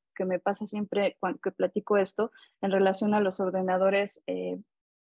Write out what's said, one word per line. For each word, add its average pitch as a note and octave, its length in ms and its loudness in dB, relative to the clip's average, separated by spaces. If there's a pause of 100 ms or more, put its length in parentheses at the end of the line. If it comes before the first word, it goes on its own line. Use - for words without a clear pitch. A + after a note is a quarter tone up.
(160)
que F#3 100 -2
me F#3 140 0
pasa G3+ 280 -4
siempre G3+ 520 -2
cuando, F#3 200 -4
que - 100 -4
platico G3 480 0
esto G3+ 340 0 (300)
en G3 100 -2
relación F#3+ 440 2
a G#3 40 4
los F#3+ 200 0
ordenadores, F#3+ 880 0
eh, F#3 320 -6 (580)